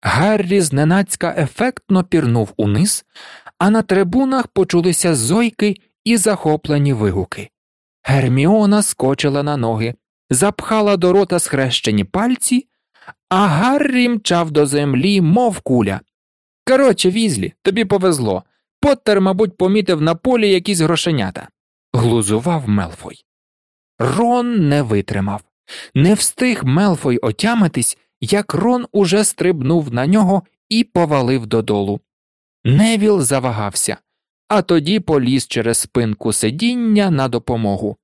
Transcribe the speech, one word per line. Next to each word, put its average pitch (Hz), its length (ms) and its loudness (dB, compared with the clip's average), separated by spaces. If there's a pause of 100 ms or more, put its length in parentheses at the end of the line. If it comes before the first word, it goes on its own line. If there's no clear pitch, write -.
Гаррі 196 580 0
зненацька 165 760 0
ефектно 185 680 -2
пірнув 120 520 0
униз, 110 480 0 (540)
а 190 120 2
на 220 120 2
трибунах 233 640 0
почулися 175 680 0
зойки 202 640 0 (280)
і 233 120 2
захоплені 156 760 0
вигуки. 101 580 -2 (520)
Герміона 156 800 2
скочила 139 600 -2
на 147 140 -4
ноги, 113 380 -4 (360)
запхала 202 680 0
до 180 160 2
рота 185 260 2
схрещені 123 680 -2
пальці, 247 640 -2 (600)
а 190 180 2
Гаррі 247 600 0
мчав 175 420 -2
до 147 160 2
землі, 147 540 0
мов 196 400 2
куля. 120 400 0 (680)
«Коротше, 254 440 2
Візлі, 185 520 -2
тобі 202 220 0
повезло. 160 600 0 (360)
Поттер, 247 400 2
мабуть, 190 360 0
помітив 185 440 0
на 160 140 0
полі 220 360 0
якісь 185 300 0
грошенята», 156 680 -2 (440)
глузував 117 760 0
Мелфой. 95 560 -4 (720)
Рон 226 720 0
не 143 140 0
витримав. 101 600 -4 (520)
Не 165 200 4
встиг 220 500 -2
Мелфой 147 540 0
отямитись, 170 800 -2 (220)
як 202 340 -4
Рон 240 380 0
уже 196 320 2
стрибнув 156 680 -2
на 123 120 0
нього 190 360 2 (260)
і 226 160 0
повалив 135 600 0
додолу. 104 540 -2 (640)
Невіл 208 560 2
завагався, 120 760 -2 (520)
а 208 140 2
тоді 175 380 0
поліз 135 480 0
через 113 300 -2
спинку 113 540 -4
сидіння 208 800 0
на 135 180 0
допомогу. 110 760 -4